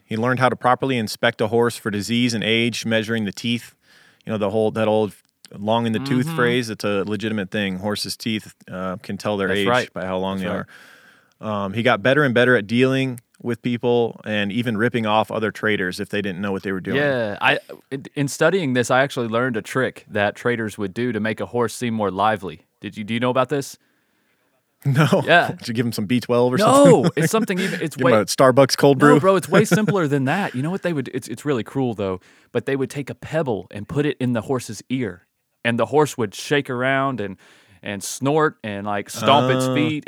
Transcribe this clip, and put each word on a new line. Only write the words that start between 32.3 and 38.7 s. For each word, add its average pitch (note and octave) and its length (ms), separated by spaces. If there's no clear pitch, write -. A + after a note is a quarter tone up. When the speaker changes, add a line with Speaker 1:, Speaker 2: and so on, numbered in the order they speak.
Speaker 2:
but A#2+ 160
they C3+ 80
would C3 160
take C#3+ 180
a B2+ 60
pebble B2+ 560
and G2+ 180
put D3 180
it D3 120
in B2 140
the A#2 80
horse's A#2+ 480
ear, A2+ 400
and A#2 140
the A2+ 80
horse C#3+ 320
would G#2+ 160
shake C#3+ 340
around C3+ 520
and, F#2+ 160
and G2+ 220
snort D3+ 640
and, G2+ 200